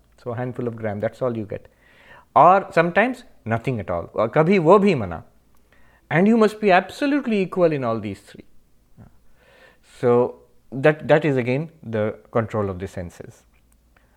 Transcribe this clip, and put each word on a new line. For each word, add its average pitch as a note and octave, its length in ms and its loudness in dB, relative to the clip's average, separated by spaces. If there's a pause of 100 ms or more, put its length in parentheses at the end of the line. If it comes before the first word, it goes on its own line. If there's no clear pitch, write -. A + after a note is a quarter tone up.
(160)
so - 160 -12
a A2 40 -8
handful B2 300 -8
of A2+ 80 -8
gram, G#2+ 260 -8
that's A2 200 -6
all B2 160 -4
you A2 80 -6
get. G2 240 -12 (640)
Or F#3 380 6
sometimes G3 520 0 (200)
nothing A2+ 340 -4
at G2 120 -8
all, F2 240 -6
or A2 160 0
"Kabhi E3 280 2
wo F3 200 6
bhi G3 180 2
mana." F#2 280 -8 (880)
And E3+ 160 2
you A3+ 120 4
must G#3+ 220 2
be G#3 100 2
absolutely A3 720 0
equal F3+ 300 0
in C3+ 120 -6
all A2+ 160 -4
these G2+ 200 -10
three. - 240 -20 (1600)
So A#2+ 400 2 (320)
that, D3 360 0
that D3+ 160 4
is C#3+ 120 2
again B2+ 340 -4 (120)
the A2 340 -4 (160)
control G#2+ 380 -2
of F2+ 80 -8
the F#2 100 -10
senses. - 560 -16 (720)